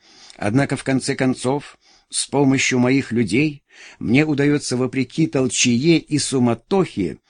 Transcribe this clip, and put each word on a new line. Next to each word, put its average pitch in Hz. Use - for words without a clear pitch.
Однако, 131
в -
конце 135
концов, 131
с -
помощью 131
моих 127
людей 120
мне 135
удается, 143
вопреки 131
толчее 131
и 147
суматохе, 120